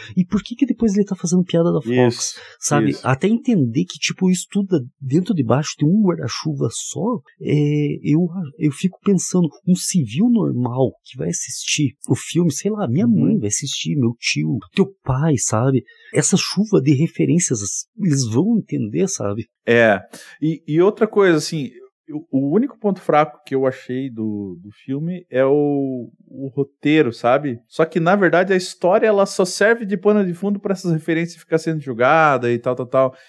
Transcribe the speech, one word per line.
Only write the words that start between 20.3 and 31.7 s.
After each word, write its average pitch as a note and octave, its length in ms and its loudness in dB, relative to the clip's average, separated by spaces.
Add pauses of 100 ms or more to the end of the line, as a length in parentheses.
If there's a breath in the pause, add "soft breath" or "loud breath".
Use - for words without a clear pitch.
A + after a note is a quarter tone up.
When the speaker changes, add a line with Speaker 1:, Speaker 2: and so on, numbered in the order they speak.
Speaker 2:
e, D#3 280 -2
e D3+ 120 0
outra G#3 280 2
coisa, F#3+ 300 4
assim, D3 340 -6 (600)
O, C3+ 80 0
o C#3 160 0
único B3+ 240 0
ponto G3 220 -4
fraco D3+ 440 0
que - 100 -12
eu C3 100 0
achei C3 440 -4
do, G#2 520 -8
do G2+ 80 -20 (160)
filme D#3+ 440 -6
é B2+ 160 2
o, C#3 640 0 (180)
o C3+ 280 -12
roteiro, C#3+ 580 2
sabe? B2+ 540 0
Só - 180 0
que, F3 140 -4
na E3+ 160 4
verdade, F#3 380 4
a F#3 40 2
história, F#3 500 0
ela G3+ 180 2
só G3 200 -2
serve A3+ 400 0
de G3 120 -2
pano G#3 280 2
de F3 80 -2
fundo G3 260 -4
pra G3 140 -2
essas F#3 180 -2
referências E3 480 -2
ficar - 180 -2
sendo D#3+ 240 -2